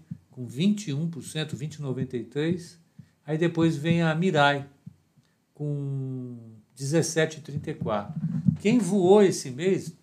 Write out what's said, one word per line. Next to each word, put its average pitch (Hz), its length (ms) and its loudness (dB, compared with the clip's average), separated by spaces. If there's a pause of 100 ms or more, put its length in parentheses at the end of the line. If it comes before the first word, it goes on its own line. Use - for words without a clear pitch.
(300)
com 123 160 -12
vinte 170 420 0
e 139 60 -4
um 165 160 -4
por 143 120 -10
cento, 156 320 -8
vinte 151 200 -8
e 147 80 -12
noventa 127 340 -4
e 113 80 -6
três. 165 560 -4 (460)
Aí 156 100 -2
depois 165 400 2
vem 165 240 2
a 160 140 2
Mirai 143 520 2 (840)
com 135 840 -6 (360)
dezessete 156 680 -2
e - 20 -16
trinta - 280 -8
e 151 40 -6
quatro. 104 440 -4 (420)
Quem 226 180 4
voou 196 440 6
esse 170 280 2
mês, 165 520 -2